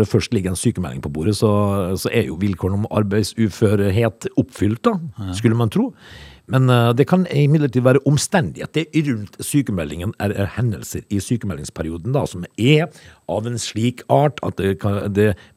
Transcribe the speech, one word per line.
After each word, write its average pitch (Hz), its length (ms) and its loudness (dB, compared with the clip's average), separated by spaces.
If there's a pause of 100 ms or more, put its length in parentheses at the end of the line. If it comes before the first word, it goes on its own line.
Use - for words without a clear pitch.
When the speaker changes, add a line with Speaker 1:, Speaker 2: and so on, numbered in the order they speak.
Speaker 1:
det - 40 -2
først - 240 0
ligger 92 180 0
en 90 60 -4
sykemelding 76 440 -4
på 71 120 -8
bordet, 82 220 0
så, 101 640 2
så 101 160 -4
er 117 140 2
jo 80 100 -6
vilkårene 95 380 -2
om 104 160 -2
arbeidsuførhet 104 1400 0 (100)
oppfylt - 460 -2
da, 220 160 0 (200)
Speaker 2:
Ja. 95 140 -8
Speaker 1:
skulle 113 240 2
man 117 140 0
tro. 233 240 -2 (520)
Men, 131 220 2
eh, 120 240 6
det 135 140 4
kan 180 200 2
imidlertid 143 560 2
være 131 240 6
omstendigheter 147 760 0 (220)
rundt 107 320 -6
sykemeldingen, 87 800 -2
er, 101 140 -2
er 98 140 -2 (100)
hendelser 104 520 -4
i 101 120 -2
sykemeldingsperioden 85 920 -6
da, 135 140 0
som 87 180 -10 (140)
er 151 300 4 (400)
av 104 180 -4
en 120 80 -6
slik 117 560 -4
art 139 320 2
at 90 140 -6
det 95 240 0
kan, 101 320 -2
det 104 240 2 (200)